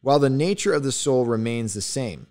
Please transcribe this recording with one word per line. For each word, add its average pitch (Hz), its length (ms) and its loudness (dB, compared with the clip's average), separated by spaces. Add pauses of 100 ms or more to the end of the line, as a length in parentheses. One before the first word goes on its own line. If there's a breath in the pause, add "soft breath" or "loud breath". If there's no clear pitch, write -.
while 139 180 4
the 139 100 4
nature 180 440 0
of 147 100 0
the 135 80 -2
soul 127 340 2
remains 117 480 -2
the 104 80 -6
same. 101 500 -8